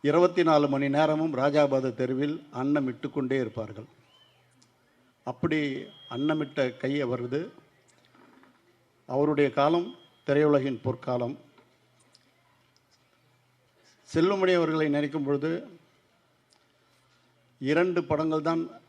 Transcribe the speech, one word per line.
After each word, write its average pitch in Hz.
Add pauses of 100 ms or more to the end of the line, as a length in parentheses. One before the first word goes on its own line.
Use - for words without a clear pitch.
இருபத்தி 175
நாலு 151
மணி 139
நேரமும் 156
ராஜாபாத 135
தெருவில் 135
அன்னமிட்டு 131
கொண்டே 131
இருப்பார்கள். 110 (1400)
அப்படி 147 (260)
அன்னமிட்ட 139
கை 143
அவரது. 127 (1500)
அவருடைய 143
காலம் 165 (320)
திரையுலகின் 139
பொற்காலம். 123 (2750)
செல்வமணி 185
அவர்களை 156
நினைக்கும் 147
பொழுது 147 (1900)
இரண்டு 170
படங்கள் 156
தான் 165 (200)